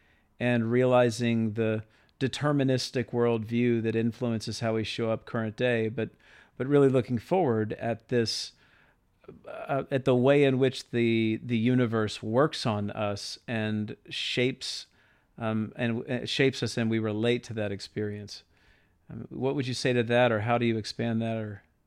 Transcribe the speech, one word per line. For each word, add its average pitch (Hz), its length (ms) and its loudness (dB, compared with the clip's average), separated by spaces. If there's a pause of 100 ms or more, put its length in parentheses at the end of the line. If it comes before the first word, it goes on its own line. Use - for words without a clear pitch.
(400)
and 120 300 2
realizing 120 840 4
the 110 320 -2 (360)
deterministic 131 920 0
worldview 117 720 2
that 110 140 -2
influences 113 640 -2
how 113 140 0
we 110 100 0
show 113 260 -4
up 110 140 -4
current 110 320 -4
day, 117 320 0
but, 110 220 -4 (460)
but 127 100 -4
really 139 220 6
looking 131 300 2
forward 117 560 0
at 117 340 -6
this, - 440 0 (1160)
uh, 139 220 -2
at 135 140 0
the 131 100 6
way 139 300 6
in 131 140 4
which 131 320 0
the, 113 540 2
the 120 140 0
universe 113 640 2
works 123 440 0
on 104 260 -2
us 104 460 -6 (100)
and 107 480 -4 (120)
shapes, - 800 -4 (520)
um, 110 380 -4
and, 117 320 -4
uh, 123 160 -4
shapes 135 380 0
us, 117 140 -6
and 117 120 0
we 113 100 0
relate 110 440 -2
to - 100 -14
that 104 200 -6
experience. 104 720 -10 (640)
Um, - 200 -12
what 131 240 -4
would 143 120 -2
you 127 80 -4
say 127 180 0
to 120 120 2
that, 120 260 4
or 107 100 2
how 120 160 0
do 120 100 0
you 113 120 0
expand 113 420 -4
that 113 160 -4
or 107 260 -8 (240)